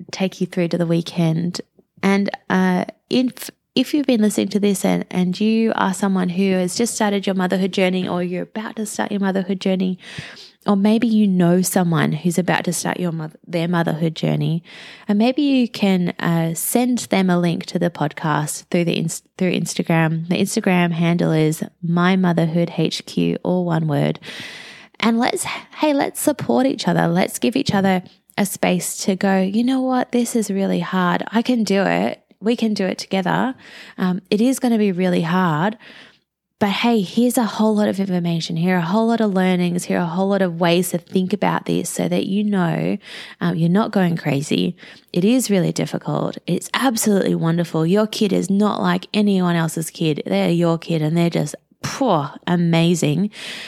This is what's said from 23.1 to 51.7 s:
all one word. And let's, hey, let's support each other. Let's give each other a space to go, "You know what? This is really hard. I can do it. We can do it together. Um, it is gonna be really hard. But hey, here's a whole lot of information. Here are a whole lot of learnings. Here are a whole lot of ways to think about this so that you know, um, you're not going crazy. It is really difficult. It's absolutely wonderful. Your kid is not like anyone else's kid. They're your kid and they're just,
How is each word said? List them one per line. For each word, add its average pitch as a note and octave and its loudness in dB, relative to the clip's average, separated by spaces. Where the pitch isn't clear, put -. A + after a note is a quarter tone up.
all F3+ 0
one D#3+ 0
word. D3 0
And A3+ 2
let's, - -2
hey, - -4
let's - -2
support B3+ 0
each - -2
other. E3+ 2
Let's E3+ 0
give A#3+ 0
each - -2
other F#3+ 2
a G3 2
space - -2
to F#3+ 0
go, F#3+ 2
"You G3+ 0
know C4 0
what? B3+ -2
This A#3+ 0
is G#3+ 0
really F#3+ 0
hard. F3+ 0
I A#3 2
can A#3+ 0
do G3 2
it. F#2 0
We A3+ 0
can A3 -2
do G3 -2
it - -2
together. F#3+ -2
Um, F#3 -2
it G#3 2
is B3+ 2
gonna A#3 2
be G#3 2
really F3+ 0
hard. F3 0
But G#3 2
hey, A3+ 2
here's A#3 0
a A#3+ 2
whole G#3+ 0
lot G#3 2
of G3 -2
information. E3+ -2
Here F3+ 2
are - 2
a E3+ 0
whole G#3+ 0
lot A3+ 0
of G#3 0
learnings. F3+ 0
Here F#3+ 0
are F3+ 2
a E3+ -2
whole F#3 0
lot G3 2
of E3+ -2
ways F3 2
to F3 -2
think F#3 -2
about F#3 2
this - -2
so F3 -2
that F3+ -2
you G3+ -2
know, F#3 0
um, F3 -2
you're E3+ 2
not G#3 2
going F3 2
crazy. D3+ -2
It F3+ 0
is A#3+ 2
really E3 2
difficult. - -4
It's - -4
absolutely G#3+ 2
wonderful. E3 0
Your G#3 2
kid G#3 -2
is F3+ 0
not G3 2
like F3+ 0
anyone F#3+ 2
else's E3 -2
kid. D#3 -2
They're F#3+ 0
your E3+ 2
kid E3 -4
and D#3 0
they're E3+ 2
just, D#3+ -2